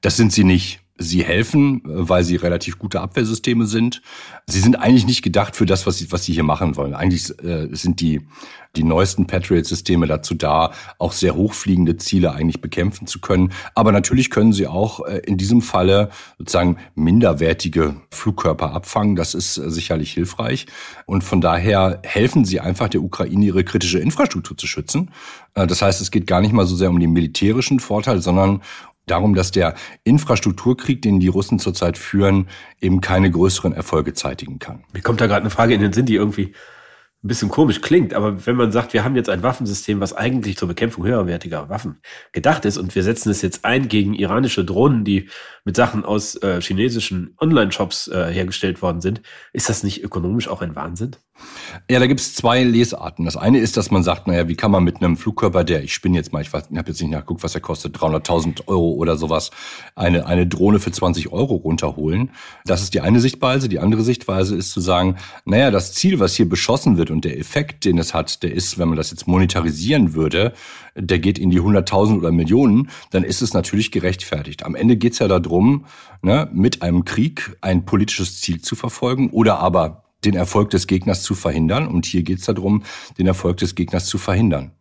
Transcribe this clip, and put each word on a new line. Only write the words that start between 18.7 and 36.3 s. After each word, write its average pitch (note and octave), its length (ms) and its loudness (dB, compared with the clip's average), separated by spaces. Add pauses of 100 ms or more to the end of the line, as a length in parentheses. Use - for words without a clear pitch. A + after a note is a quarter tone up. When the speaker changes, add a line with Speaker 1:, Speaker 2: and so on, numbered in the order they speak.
Speaker 1:
abfangen. G#2 420 0
Das E2 180 -2
ist, - 240 -6
äh, D2+ 140 -6
sicherlich D#2+ 420 -4
hilfreich. F2 540 -4 (400)
Und F#2+ 160 0
von F#2 180 0
daher F#2 640 2
helfen A2+ 420 2
sie F#2 140 -2
einfach F2+ 280 -2
der F#2 140 0
Ukraine, F#2 440 0
ihre F#2 180 2
kritische - 340 0
Infrastruktur F2 580 -2
zu - 120 -8
schützen. D3 420 -4 (460)
Äh, G2 100 2
das F2 160 0
heißt, G2 200 2
es F#2+ 100 -8
geht F2 160 0
gar F2+ 120 2
nicht G#2 140 2
mal G2+ 140 4
so F2+ 80 0
sehr F2+ 160 2
um F2 80 4
den E2 140 4
militärischen G#2+ 680 2
Vorteil, G#2 420 -2
sondern F#2+ 400 2 (440)
darum, F#2+ 300 2
dass F#2 160 0
der E2 240 0 (300)
Infrastrukturkrieg, B2 960 2
den G2+ 180 4
die F2+ 80 4
Russen G2 320 0
zurzeit F2 380 -2
führen, G2 500 2 (320)
eben F#2 220 2
keine F#2 280 4
größeren F2 440 2
Erfolge D2+ 400 -2
zeitigen C2+ 460 -8
kann. - 340 -16
Speaker 2:
Mir - 80 -10
kommt A2+ 180 0
da A#2 80 2
gerade G#2 140 2
eine G#2 80 -2
Frage A#2 240 2
in G2+ 80 4
den G2+ 100 4
Sinn, A#2 140 2
die A2 100 2
irgendwie G#2 380 0 (680)